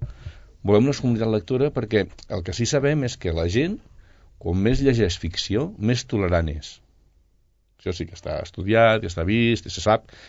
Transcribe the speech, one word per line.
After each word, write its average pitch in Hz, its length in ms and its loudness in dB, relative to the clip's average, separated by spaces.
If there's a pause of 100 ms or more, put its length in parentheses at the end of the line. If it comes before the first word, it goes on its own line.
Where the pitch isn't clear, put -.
(600)
Volem 104 220 4
una 139 100 2
comunitat 113 360 0
lectora 127 420 0
perquè 104 360 0 (220)
el 95 140 -6
que 98 100 -8
sí 120 120 -2
sabem 143 380 0
és 123 140 -6
que 87 160 -4
la 82 140 0
gent, 147 320 0 (580)
com 87 240 -4
més 127 200 2
llegeix 117 360 2
ficció, 113 640 -4
més 117 260 0
tolerant 87 440 0
és. 76 300 -10 (1000)
Això 95 160 -6
sí 87 100 -8
que - 100 -18
està 78 280 -8
estudiat, 110 580 4
ja 87 60 -6
està 85 160 -4
vist, 113 420 2
i - 60 -12
se - 80 -10
sap 107 300 2 (200)